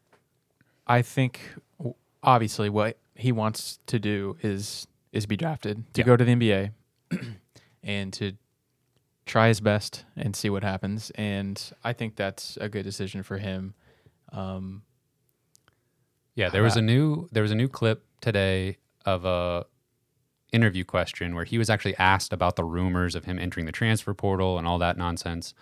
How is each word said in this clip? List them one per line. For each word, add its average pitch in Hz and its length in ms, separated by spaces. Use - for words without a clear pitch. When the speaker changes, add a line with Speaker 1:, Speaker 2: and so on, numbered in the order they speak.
Speaker 1:
I 123 140
think, - 400
w-, 131 160
obviously, 113 460
what 107 280
he 123 160
wants 110 560
to 120 120
do 98 420
is, 101 460
is 104 140
be 104 120
drafted, 117 460
to - 80
Speaker 2:
Yeah. - 40
Speaker 1:
go 123 120
to 123 60
the 120 80
N 120 80
B 113 140
A 98 180
<clears throat> - 720
and 101 300
to 98 200
try 113 240
his 107 120
best 104 440
and 101 200
see 107 140
what 98 140
happens. 101 520
And 98 460
I 120 100
think 113 220
that's - 460
a 110 80
good 101 140
decision 98 400
for 101 140
him. 98 360
Um, 95 520
Speaker 2:
Yeah, 104 120
Speaker 1:
how 87 60
Speaker 2:
there 101 100
was 110 120
Speaker 1:
that 120 40
Speaker 2:
a 110 40
new, 151 480
there 110 120
was 107 80
a 107 40
new 123 120
clip 113 380
today 95 560
of 92 200
a 87 400
interview 101 320
question 87 520
where 85 100
he 113 120
was 113 120
actually 101 280
asked 95 360
about 87 220
the 85 80
rumors 90 520
of 82 100
him 90 140
entering 85 260
the 82 60
transfer 110 420
portal 95 440
and 82 100
all 87 120
that 87 180
nonsense. 85 640